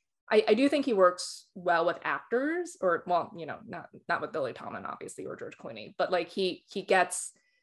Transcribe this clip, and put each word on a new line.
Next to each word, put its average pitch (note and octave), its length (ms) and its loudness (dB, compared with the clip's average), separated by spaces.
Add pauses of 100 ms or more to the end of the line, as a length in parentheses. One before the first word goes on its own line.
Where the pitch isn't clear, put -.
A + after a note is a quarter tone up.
(280)
I, G#3+ 200 6
I A3 60 8
do C4+ 140 4
think C#4+ 160 2
he B3 100 2
works F3+ 600 4
well E3+ 320 2
with E3+ 160 0
actors, C#4+ 800 -2
or, F3 260 2
well, F3 300 0
you D#3+ 100 -10
know, C3 120 -10 (100)
not, E3+ 200 -12 (200)
not E3 120 0
with - 140 -8
Lily C3 180 -2
Tomlin, - 320 -10
obviously, - 420 -12
or - 100 -10
George - 220 -14
Clooney, A2 400 -14
but, F3 120 0
like, F3 200 -2
he, F#3 380 -4
he G3 140 -8
gets, F3+ 500 0 (300)